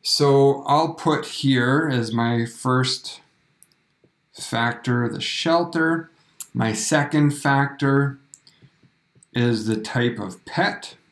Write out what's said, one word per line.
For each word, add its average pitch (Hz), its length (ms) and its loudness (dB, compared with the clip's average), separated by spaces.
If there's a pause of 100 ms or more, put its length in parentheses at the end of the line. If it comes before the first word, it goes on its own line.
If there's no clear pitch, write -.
So 139 640 4
I'll 156 280 2
put - 320 -2
here 135 680 2
as 113 200 -2
my 117 340 0
first - 720 -2 (1120)
factor 120 760 -2
the - 120 -8
shelter. 165 880 -2 (440)
My 113 180 0
second 147 600 2
factor 139 840 0 (1160)
is 120 320 0
the 110 100 0
type 117 420 -2
of 98 280 -10
pet. - 500 -4 (160)